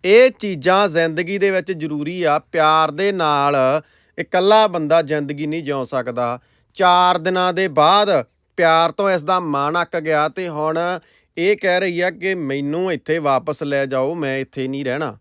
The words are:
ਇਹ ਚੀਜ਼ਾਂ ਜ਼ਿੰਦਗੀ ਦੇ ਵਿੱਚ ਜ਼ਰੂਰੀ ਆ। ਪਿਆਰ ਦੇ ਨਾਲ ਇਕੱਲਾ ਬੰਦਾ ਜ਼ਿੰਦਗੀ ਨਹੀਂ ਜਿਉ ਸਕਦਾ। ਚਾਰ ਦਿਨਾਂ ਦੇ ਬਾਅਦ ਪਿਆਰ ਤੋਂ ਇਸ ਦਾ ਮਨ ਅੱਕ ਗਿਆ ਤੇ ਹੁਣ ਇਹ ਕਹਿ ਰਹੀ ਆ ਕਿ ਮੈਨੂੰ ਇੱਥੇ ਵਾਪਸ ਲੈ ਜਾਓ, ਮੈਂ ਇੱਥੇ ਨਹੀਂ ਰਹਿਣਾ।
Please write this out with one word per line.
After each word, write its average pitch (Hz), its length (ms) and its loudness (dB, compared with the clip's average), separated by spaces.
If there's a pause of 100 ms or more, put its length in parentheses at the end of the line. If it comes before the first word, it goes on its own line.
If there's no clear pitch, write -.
ਇਹ 226 280 6
ਚੀਜ਼ਾਂ 190 560 0
ਜ਼ਿੰਦਗੀ 165 500 -2
ਦੇ 190 140 2
ਵਿੱਚ 185 200 -2
ਜ਼ਰੂਰੀ 156 520 -6
ਆ। 151 180 2
ਪਿਆਰ 156 500 2
ਦੇ 190 200 -2
ਨਾਲ 147 440 0 (640)
ਇਕੱਲਾ 202 500 2
ਬੰਦਾ 165 340 0
ਜ਼ਿੰਦਗੀ 147 460 -6
ਨਹੀਂ 160 160 -6
ਜਿਉ 139 220 -4
ਸਕਦਾ। 123 540 -6 (380)
ਚਾਰ 180 400 4
ਦਿਨਾਂ 185 360 0
ਦੇ 190 200 -2
ਬਾਅਦ 170 500 4 (340)
ਪਿਆਰ 165 340 4
ਤੋਂ 196 200 -2
ਇਸ 170 120 0
ਦਾ 185 180 0
ਮਨ 151 400 -2
ਅੱਕ 170 180 -4
ਗਿਆ 156 300 0
ਤੇ 185 200 -8
ਹੁਣ 156 300 -4 (580)
ਇਹ 196 200 0
ਕਹਿ 180 220 0
ਰਹੀ 180 220 -2
ਆ 180 100 0
ਕਿ 185 240 -6
ਮੈਨੂੰ 147 580 -4
ਇੱਥੇ 151 260 -4
ਵਾਪਸ 143 440 -2
ਲੈ 139 220 -2
ਜਾਓ, 135 300 -2
ਮੈਂ 135 240 -4
ਇੱਥੇ 135 280 -8
ਨਹੀਂ 139 180 -6
ਰਹਿਣਾ। 127 360 -6